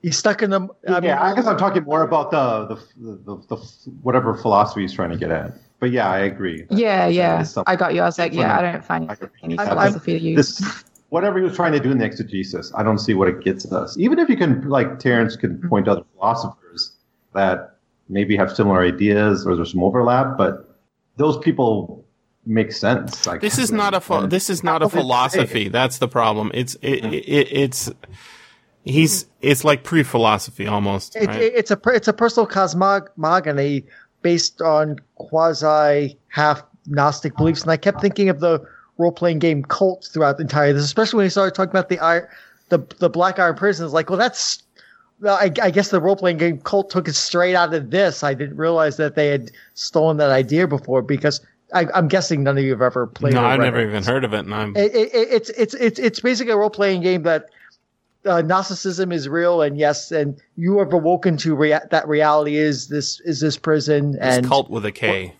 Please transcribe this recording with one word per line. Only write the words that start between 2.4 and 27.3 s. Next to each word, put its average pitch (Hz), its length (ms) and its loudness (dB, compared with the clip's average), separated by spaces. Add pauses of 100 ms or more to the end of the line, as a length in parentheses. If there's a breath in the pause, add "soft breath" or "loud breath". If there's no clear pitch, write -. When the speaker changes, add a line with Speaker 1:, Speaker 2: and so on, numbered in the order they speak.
Speaker 2:
the, 113 400 -18
the, 98 220 -14
the, - 200 -10
the - 0 - (460)
whatever 123 320 2
philosophy 104 480 2
he's 92 100 -4
trying 87 180 -4
to 85 60 -6
get 82 140 -6
at. 80 260 -4 (220)
But 123 140 -2
yeah, 113 180 0
I 95 80 0
agree. 92 520 -4
Speaker 3:
Yeah, 196 360 2
Speaker 2:
That 170 80 2
Speaker 3:
yeah. 170 260 2
Speaker 2:
is 156 120 -6
something 185 200 0
Speaker 3:
I 185 40 2
got 175 180 0
you. 170 80 0
I 175 40 2
was 170 120 -2
like, 170 140 -2
Speaker 2:
that's 165 80 -4
Speaker 3:
"Yeah, 165 140 2
I 170 60 2
Speaker 2:
funny. 175 120 -2
Speaker 3:
don't - 120 -10
find 165 260 -6
Speaker 2:
I 208 40 -10
agree. 185 140 -14 (140)
Speaker 3:
any 165 160 -6
Speaker 1:
I, 208 60 -4
I, 202 40 -2
Speaker 3:
philosophy 196 500 0
to 165 60 -6
use." 160 340 0
Speaker 2:
This, - 260 -8 (240)
whatever 185 300 -2
he 185 60 0
was 175 120 -2
trying 170 160 0
to 147 80 2
do 127 100 0
in 135 80 2
the 113 60 2
exegesis, 95 720 -8
I 107 60 -2
don't 107 160 2
see 110 160 0
what 95 140 4
it 90 140 -4
gets - 300 -4
us. - 260 -6
Even 254 200 2
if 339 100 2
you 240 80 2
can, 135 320 0
like, 135 300 0
Terrence 117 380 0
can 90 220 -4
Speaker 3:
Mm-hmm. 175 100 -8
Speaker 2:
point 101 180 2
to 107 60 2
other 87 120 -2 (100)
philosophers - 800 -6 (420)
that 92 420 -2 (320)
maybe 101 280 -2
have 92 180 0
similar 98 300 2
ideas 101 640 2
or 90 100 0
there's 82 160 -4
some 90 100 -2
overlap, 123 540 0
but - 400 -4 (400)
those 147 220 0
people 110 680 -2 (400)
make 110 280 0
sense. - 540 -4
Like, 85 140 -8
Speaker 4:
This 214 180 -2
is 240 140 -2
not 208 220 0
a 185 60 0
pho-, 170 240 -2
Speaker 2:
and 190 80 -4
Speaker 4:
this 185 180 -2
is 185 140 -4
not 160 180 0
a 156 40 2
Speaker 2:
that's - 80 0
what 170 40 0
they - 0 -
say. 143 40 0
Speaker 4:
philosophy. 127 680 0
That's 127 300 -2
the 123 100 0
problem. 107 460 0
It's, 127 280 -4
it, 135 220 -2
Speaker 2:
Mm. - 100 -6
Speaker 4:
it, 143 360 0